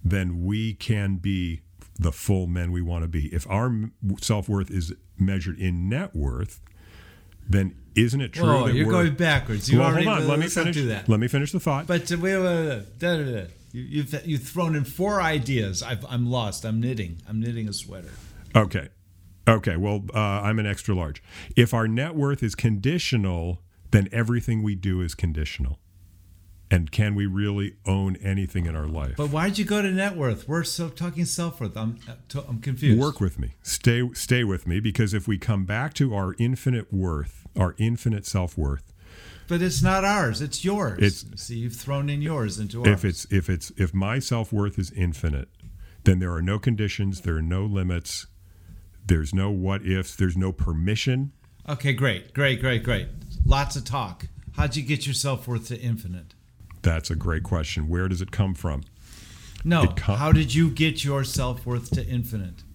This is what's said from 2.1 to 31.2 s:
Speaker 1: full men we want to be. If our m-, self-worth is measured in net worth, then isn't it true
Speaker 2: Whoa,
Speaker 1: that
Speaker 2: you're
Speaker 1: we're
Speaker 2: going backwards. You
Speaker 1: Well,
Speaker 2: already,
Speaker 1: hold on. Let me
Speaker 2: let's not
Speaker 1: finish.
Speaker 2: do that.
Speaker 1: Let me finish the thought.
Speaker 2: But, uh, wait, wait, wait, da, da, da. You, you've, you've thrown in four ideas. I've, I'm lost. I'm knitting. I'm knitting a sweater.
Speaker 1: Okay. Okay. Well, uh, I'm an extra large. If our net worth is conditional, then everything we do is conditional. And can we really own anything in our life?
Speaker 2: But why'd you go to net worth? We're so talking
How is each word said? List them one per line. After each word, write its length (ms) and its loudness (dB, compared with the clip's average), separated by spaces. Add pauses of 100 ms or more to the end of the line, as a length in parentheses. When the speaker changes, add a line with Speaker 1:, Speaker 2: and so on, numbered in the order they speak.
Speaker 1:
full 340 0
men 240 -2
we 100 -2
want 220 -2
to 60 -2
be. 260 -2
If 160 -2
our 160 0
m-, 260 -2 (280)
self-worth 500 0
is 240 -4 (240)
measured 400 0
in 300 0
net 260 -4
worth, 460 -4 (880)
then 260 2 (220)
isn't 240 4
it 120 -4
true 140 2
Speaker 2:
Whoa, 200 4
Speaker 1:
that 80 2
Speaker 2:
you're 120 4
Speaker 1:
we're 60 2
Speaker 2:
going 220 4
backwards. 540 0
You 120 8
Speaker 1:
Well, 80 6
Speaker 2:
already, 180 4
Speaker 1:
hold 120 2
on. 100 2
Let 100 2
me 60 2
Speaker 2:
let's 100 -4
not 80 2
Speaker 1:
finish. 140 0
Speaker 2:
do 120 0
that. 200 -2
Speaker 1:
Let 100 6
me 80 2
finish 240 0
the 80 -2
thought. 300 -2
Speaker 2:
But, 240 0
uh, 60 -2
wait, 200 0
wait, 300 2
wait, 320 -8
da, 160 0
da, 80 0
da. 220 -4 (260)
You, 100 -10
you've, 440 -4
you've 180 -2
thrown 320 -2
in 80 2
four 360 -2
ideas. 640 0
I've, 260 -6
I'm 220 0
lost. 340 -2
I'm 160 0
knitting. 480 -4
I'm 120 -2
knitting 280 -4
a 40 -6
sweater. 380 -12 (440)
Speaker 1:
Okay. 360 2 (580)
Okay. 280 4
Well, 280 0 (100)
uh, 40 2
I'm 420 2
an 60 0
extra 280 -2
large. 260 -2 (360)
If 180 6
our 140 2
net 260 -2
worth 300 0
is 100 -2
conditional, 1080 0 (320)
then 200 6
everything 500 0
we 140 0
do 240 0
is 160 -4
conditional. 640 -2 (920)
And 200 2
can 240 2
we 100 0
really 480 -2 (100)
own 380 2
anything 440 0
in 100 -2
our 100 -2
life? 300 -4
Speaker 2:
But 140 -2
why'd 280 0
you 60 0
go 180 0
to 80 2
net 260 0
worth? 320 -2
We're 140 0
so 260 -4
talking 360 -4